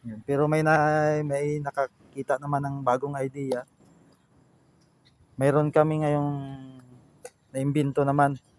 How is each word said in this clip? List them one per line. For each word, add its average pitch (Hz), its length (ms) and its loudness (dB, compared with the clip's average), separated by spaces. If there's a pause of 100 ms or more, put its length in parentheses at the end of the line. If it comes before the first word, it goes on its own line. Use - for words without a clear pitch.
Yun. 110 160 -14
Pero 139 240 0
may 156 160 2
na-, 151 640 2
may 147 320 -2
nakakita 139 800 -4
naman 143 240 -2
ng 139 120 -4 (120)
bagong 135 320 -2
idea. 131 480 -6 (1700)
Meron 143 320 2
kami 156 400 2
ngayong 147 240 0 (1200)
naimbento 139 560 0
naman. 139 320 4 (200)